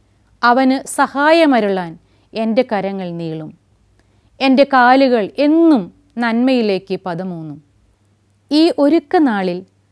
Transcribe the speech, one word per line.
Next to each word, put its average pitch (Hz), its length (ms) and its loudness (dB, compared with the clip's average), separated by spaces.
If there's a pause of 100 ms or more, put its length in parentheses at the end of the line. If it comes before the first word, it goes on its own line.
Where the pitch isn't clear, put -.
(420)
അവന് 262 340 2 (200)
സഹായമരുളാൻ 262 960 0 (400)
എൻ്റെ 220 380 -2
കരങ്ങൾ 190 380 -6 (120)
നീളും. 160 300 -12 (920)
എൻ്റെ 269 240 4 (100)
കാലുകൾ 247 500 4 (220)
എന്നും 311 360 4 (400)
നന്മയിലേക്ക് 226 760 -2 (100)
പദമൂന്നും. 165 520 -10 (920)
ഈ 302 120 2 (220)
ഒരുക്കനാളിൽ 262 760 0 (340)